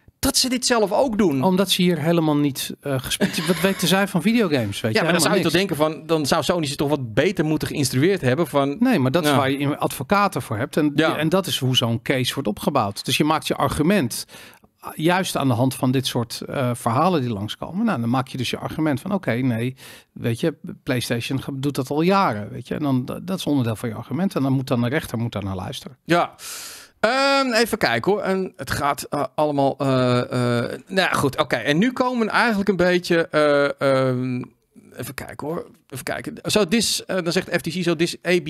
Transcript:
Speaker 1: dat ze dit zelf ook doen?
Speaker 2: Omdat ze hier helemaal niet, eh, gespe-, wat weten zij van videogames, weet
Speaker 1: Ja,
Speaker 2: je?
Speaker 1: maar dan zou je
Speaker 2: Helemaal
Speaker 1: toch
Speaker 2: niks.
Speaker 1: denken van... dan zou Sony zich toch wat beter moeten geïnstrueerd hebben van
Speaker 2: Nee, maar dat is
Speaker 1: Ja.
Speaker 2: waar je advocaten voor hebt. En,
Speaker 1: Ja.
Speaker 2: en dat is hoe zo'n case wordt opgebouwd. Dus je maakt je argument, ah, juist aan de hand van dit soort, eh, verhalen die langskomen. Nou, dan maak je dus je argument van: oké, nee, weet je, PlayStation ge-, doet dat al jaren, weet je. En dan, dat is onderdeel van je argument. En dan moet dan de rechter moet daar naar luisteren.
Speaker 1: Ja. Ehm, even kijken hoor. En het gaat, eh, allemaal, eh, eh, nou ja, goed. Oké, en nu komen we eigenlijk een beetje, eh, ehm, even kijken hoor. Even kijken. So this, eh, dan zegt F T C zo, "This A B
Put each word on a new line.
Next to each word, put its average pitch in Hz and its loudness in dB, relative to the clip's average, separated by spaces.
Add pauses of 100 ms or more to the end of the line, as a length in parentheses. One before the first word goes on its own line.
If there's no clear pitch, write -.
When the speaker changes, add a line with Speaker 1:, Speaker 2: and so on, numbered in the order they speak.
(200)
Speaker 1:
dat - 0
ze 262 2
dit 247 -2
zelf 220 2
ook 226 2
doen? 156 4
Speaker 2:
Omdat 190 2
ze - 2
hier 175 4
helemaal 156 2
niet, 147 -2
eh, 135 -2
gespe-, - -4
wat 165 0
weten 190 0
zij 190 2
van 190 0
videogames, 151 2
weet 110 0
Speaker 1:
Ja, 110 2
Speaker 2:
je? 220 4
Speaker 1:
maar 160 4
dan 180 2
zou 202 2
je 190 4
Speaker 2:
Helemaal 175 2
Speaker 1:
toch 165 -2
Speaker 2:
niks. - -
Speaker 1:
denken 156 0
van... - -
dan 156 2
zou 160 2
Sony 175 0
zich 131 -4
toch 147 -2
wat 131 -2
beter 160 2
moeten 156 0
geïnstrueerd 156 0
hebben 139 2
van 143 0
Speaker 2:
Nee, 240 4
maar 131 2
dat 165 2
is 147 4
Speaker 1:
Ja. 143 4
Speaker 2:
waar 135 2
je 143 0
advocaten 175 0
voor 113 -6
hebt. 123 -4
En, 151 4
Speaker 1:
Ja. 147 2
Speaker 2:
en 156 0
dat 185 2
is 131 -2
hoe 127 0
zo'n 117 2
case 127 0
wordt 127 -4
opgebouwd. 110 -2
Dus 135 0
je 165 2
maakt 156 0
je - -2
argument, 151 0 (540)
ah, - -14
juist 175 0
aan 139 0
de 131 2
hand 127 2
van 131 0
dit 131 0
soort, - -4
eh, 127 -2
verhalen 143 2
die 120 -2
langskomen. 110 -6
Nou, 185 0
dan 117 -2
maak 127 0
je - -8
dus 123 -4
je - -4
argument 139 -2
van: 190 -4
oké, 185 -2
nee, 123 -2 (380)
weet 117 -4
je, 160 0 (280)
PlayStation 127 -2
ge-, 139 -8
doet 135 -2
dat 135 -4
al 147 0
jaren, 165 2
weet 120 -12
je. - -4
En - -4
dan, 131 0 (180)
dat 185 -4
is - -10
onderdeel 127 0
van 120 -8
je 107 -8
argument. 127 -4
En 147 0
dan 135 2
moet 131 0
dan 120 0
de 120 0
rechter 139 -4
moet 113 -4
daar 98 -6
naar 95 -6
luisteren. - -10
Speaker 1:
Ja. 160 0 (640)
Ehm, 269 2
even 220 2
kijken 120 0
hoor. 208 0
En 190 -2
het - -12
gaat, 143 -2
eh, 143 -4 (120)
allemaal, 143 2
eh, 127 2
eh, 120 0 (180)
nou 190 -2
ja, - -2
goed. - 0
Oké, 151 0
en 135 0
nu 233 2
komen 254 0
we 196 -2
eigenlijk 202 2
een 202 2
beetje, 175 2
eh, 143 2
ehm, 127 -2 (560)
even 131 -10
kijken 131 -10
hoor. 165 -6 (240)
Even 135 -12
kijken. - -8
So 196 2
this, - 0
eh, 185 -4
dan 165 -2
zegt 175 -2
F 165 0
T - -12
C 170 -4
zo, 170 2
"This 160 -2 (120)
A 180 2
B 151 -8